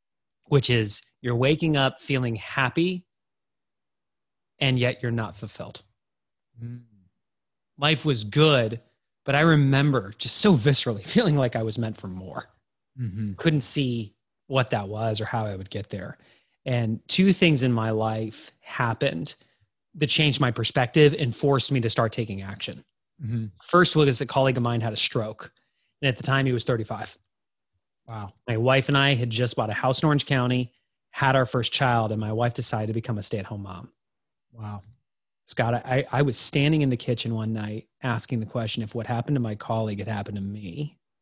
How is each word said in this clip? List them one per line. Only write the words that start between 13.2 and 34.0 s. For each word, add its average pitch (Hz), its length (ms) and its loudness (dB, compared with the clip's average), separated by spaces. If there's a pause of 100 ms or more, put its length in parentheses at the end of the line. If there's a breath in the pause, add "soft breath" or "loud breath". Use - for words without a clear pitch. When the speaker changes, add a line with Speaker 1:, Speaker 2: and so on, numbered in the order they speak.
Speaker 1:
Couldn't 156 260 2
see 120 540 -4 (320)
what 131 240 0
that 104 160 -2
was 107 340 -2
or 107 40 -6
how 110 200 -4
I 104 100 -6
would 95 140 -12
get 101 200 -10
there. 90 280 -10 (480 soft breath)
And 117 420 -2
two 190 260 4
things 156 300 4
in 127 80 2
my 113 200 0
life 110 680 -4
happened 123 760 -4 (600)
that 151 120 0
changed 147 340 2
my 127 100 2
perspective 135 640 4
and 123 180 -2
forced 139 360 2
me 135 100 2
to 113 80 0
start 113 220 0
taking 107 300 -6
action. 98 420 -10 (400)
Speaker 2:
Mm-hmm. 113 220 -4 (180)
Speaker 1:
First 175 320 4
was 143 260 4
a 135 40 -4
colleague 131 320 2
of 123 60 0
mine 120 180 0
had 113 120 -4
a 104 40 -8
stroke. - 540 -4 (500)
And 143 80 0
at 123 80 0
the - 60 -10
time, 135 220 2
he 131 60 2
was 123 120 0
thirty-five. 110 540 -4 (920)
Speaker 2:
Wow. 107 260 -12 (140)
Speaker 1:
My 113 100 0
wife 131 320 4
and 143 80 4
I 139 180 4
had 117 140 -2
just 117 260 -2
bought 110 140 -2
a 104 40 -2
house 131 280 0
in 160 60 4
Orange 147 180 2
County, 127 460 0 (400)
had 135 240 2
our 131 100 4
first 120 280 -2
child, 117 380 2
and 107 100 -4
my 107 100 -4
wife 117 220 0
decided 110 340 -4
to 113 60 -4
become 110 240 -4
a 101 60 -6
stay-at-home 101 400 -8
mom. 92 260 -14 (640)